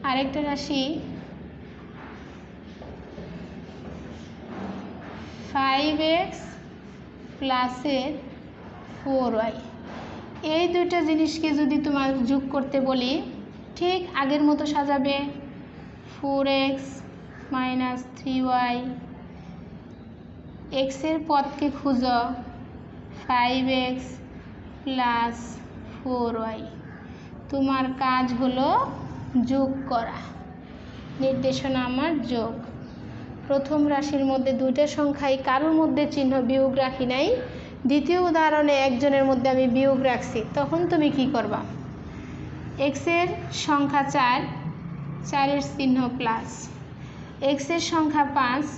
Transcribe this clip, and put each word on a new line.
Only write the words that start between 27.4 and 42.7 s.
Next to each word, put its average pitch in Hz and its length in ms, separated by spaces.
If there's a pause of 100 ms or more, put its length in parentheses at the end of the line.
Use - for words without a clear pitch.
তোমার 269 340 (160)
কাজ 254 400
হলো 269 520 (540)
যোগ 269 320 (120)
করা, 233 280 (1000)
নির্দেশনা 262 640
আমার 269 400
যোগ। 233 320 (920)
প্রথম 294 420
রাশির 285 360
মধ্যে 269 260
দুইটা 262 360
সংখ্যাই 285 580
কারোর 285 280
মধ্যে 311 380
চিহ্ন 269 300
বিয়োগ 262 320
রাখি 262 320
নাই। 285 300 (520)
দ্বিতীয় 294 320
উদাহরণে 311 540
একজনের 269 520
মধ্যে 262 240
আমি 262 180
বিয়োগ 262 340
রাখছি, 240 420 (120)
তখন 320 320
তুমি 311 220
কি 262 240
করবা? 214 260 (1200)